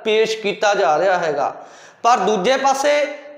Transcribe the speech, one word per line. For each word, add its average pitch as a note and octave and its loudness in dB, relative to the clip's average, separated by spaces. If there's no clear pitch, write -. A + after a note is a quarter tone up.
ਪੇਸ਼ A3 2
ਕੀਤਾ G3+ 0
ਜਾ E3 2
ਰਿਹਾ F#3 2
ਹੈਗਾ। D3 -2
ਪਰ A#3+ 4
ਦੂਜੇ G#3+ 0
ਪਾਸੇ C#4+ 0